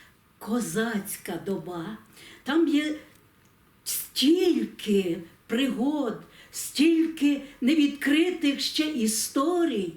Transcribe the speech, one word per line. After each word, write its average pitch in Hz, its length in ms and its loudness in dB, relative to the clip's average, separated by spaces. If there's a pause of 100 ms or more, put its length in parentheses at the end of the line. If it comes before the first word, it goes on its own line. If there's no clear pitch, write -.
(380)
козацька 208 1080 -4
доба. 175 520 -8 (460)
Там 311 240 2
є 302 260 2 (920)
стільки 226 1300 0 (280)
пригод, 247 760 -2 (280)
стільки 311 920 2 (180)
невідкритих 285 1000 2
ще - 240 -2
історій, 277 1120 0